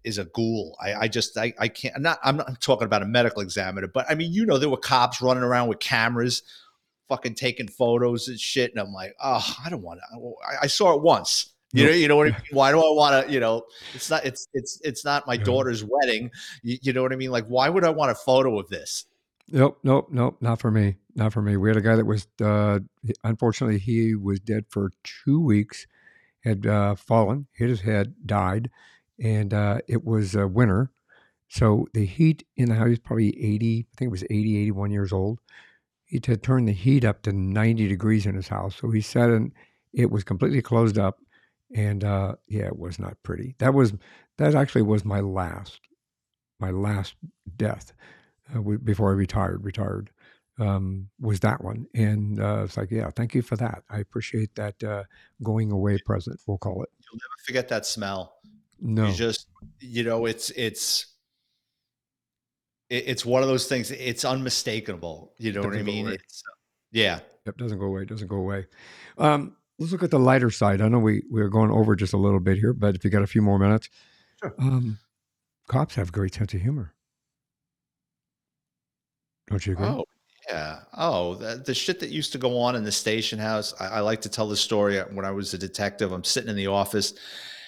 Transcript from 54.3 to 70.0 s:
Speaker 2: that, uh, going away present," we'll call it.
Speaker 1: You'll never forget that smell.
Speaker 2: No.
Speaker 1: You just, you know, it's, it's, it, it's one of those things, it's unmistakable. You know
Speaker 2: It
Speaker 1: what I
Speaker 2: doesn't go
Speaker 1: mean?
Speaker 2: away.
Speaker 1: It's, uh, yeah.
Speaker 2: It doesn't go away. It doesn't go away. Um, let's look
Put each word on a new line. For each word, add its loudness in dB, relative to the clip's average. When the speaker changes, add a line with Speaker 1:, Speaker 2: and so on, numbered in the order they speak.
Speaker 2:
that, -8
uh, -6
going -2
away 2
present," -4
we'll -4
call -6
it. -16
Speaker 1:
You'll -20
never -16
forget -4
that -4
smell. -6
Speaker 2:
No. 0
Speaker 1:
You 0
just, -2
you -4
know, 0
it's, -4
it's, -4
it, -4
it's -6
one 2
of 2
those 0
things, -2
it's -6
unmistakable. -6
You -6
know -4
Speaker 2:
It -4
Speaker 1:
what -4
I -4
Speaker 2:
doesn't -4
go -4
Speaker 1:
mean? -6
Speaker 2:
away. -6
Speaker 1:
It's, -20
uh, -20
yeah. 0
Speaker 2:
It -12
doesn't -6
go -4
away. -4
It -12
doesn't -10
go -6
away. -6
Um, 0
let's -4
look -2